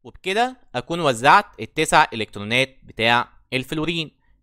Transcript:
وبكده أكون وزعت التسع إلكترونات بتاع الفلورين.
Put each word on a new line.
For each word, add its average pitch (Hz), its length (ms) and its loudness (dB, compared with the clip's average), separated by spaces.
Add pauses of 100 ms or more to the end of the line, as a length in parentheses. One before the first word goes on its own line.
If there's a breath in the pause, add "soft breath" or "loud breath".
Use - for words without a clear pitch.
وبكده 208 540 -6 (180)
أكون 165 260 -6
وزعت 143 440 4 (160)
التسع 156 520 2
إلكترونات 113 720 -4
بتاع 117 460 0 (240)
الفلورين. 156 680 -6 (240)